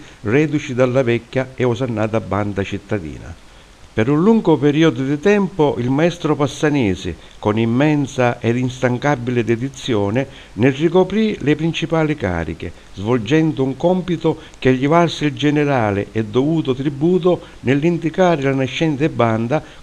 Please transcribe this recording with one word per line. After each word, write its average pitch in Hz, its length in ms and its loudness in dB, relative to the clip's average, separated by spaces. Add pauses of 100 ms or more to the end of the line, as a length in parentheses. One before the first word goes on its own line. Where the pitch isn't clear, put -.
(220)
reduci 143 520 0
dalla 127 280 2
vecchia 120 520 -2
e 127 100 -2
osannata 113 560 0
banda 98 420 -2
cittadina. 80 800 -8 (520)
Per 110 140 2
un 147 160 2
lungo 202 320 4
periodo 143 480 2
di 143 160 -2
tempo 156 580 2
il 123 100 -2
maestro 156 460 0
Passanisi, 123 800 0 (240)
con 104 220 0
immensa 127 800 0
ed 117 160 0
instancabile 123 880 -2
dedizione, 117 840 -2 (280)
ne 127 160 2
ricoprì 185 680 0
le 147 160 2
principali 156 600 -2
cariche, 87 560 -4 (200)
svolgendo 127 720 0
un 131 140 -2
compito 165 640 0 (180)
che 131 160 4
gli 131 140 0
valse 165 380 2
il 139 80 -2
generale 127 760 0
e 110 140 -2
dovuto 131 500 0
tributo 160 680 0 (200)
nell'indicare 160 840 0
la 135 120 0
nascente 135 540 0
banda 117 540 0 (200)